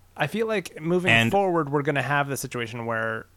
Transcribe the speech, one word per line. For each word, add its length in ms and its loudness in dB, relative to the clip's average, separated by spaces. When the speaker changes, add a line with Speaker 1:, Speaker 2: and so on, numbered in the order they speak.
Speaker 1:
I 120 0
feel 200 -2
like 320 -4
moving 320 2
Speaker 2:
And 200 6
Speaker 1:
forward, 400 2
we're 100 0
gonna 220 0
have 260 0
the 80 -4
situation 480 -6
where 400 -4